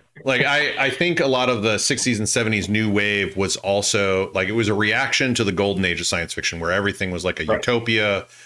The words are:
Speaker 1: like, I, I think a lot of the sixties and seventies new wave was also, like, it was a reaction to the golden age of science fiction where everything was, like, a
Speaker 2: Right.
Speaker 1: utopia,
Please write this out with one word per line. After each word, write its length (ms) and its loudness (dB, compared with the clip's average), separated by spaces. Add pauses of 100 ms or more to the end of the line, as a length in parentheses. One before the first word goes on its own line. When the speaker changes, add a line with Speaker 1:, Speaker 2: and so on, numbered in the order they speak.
(260)
Speaker 1:
like, 200 2
I, 400 2
I 40 2
think 300 0
a 80 2
lot 220 2
of 140 0
the 140 2
sixties 400 0
and 120 -2
seventies 400 0
new 200 2
wave 460 0
was 220 -2
also, 720 0
like, 160 -2
it 60 -4
was 160 2
a 40 2
reaction 640 0
to 80 0
the 80 0
golden 320 0
age 160 0
of 80 -4
science 260 -4
fiction 280 -6
where 100 -2
everything 400 -2
was, 140 -4
like, 160 -2
a 40 -6
Speaker 2:
Right. 120 0
Speaker 1:
utopia, 680 0 (200)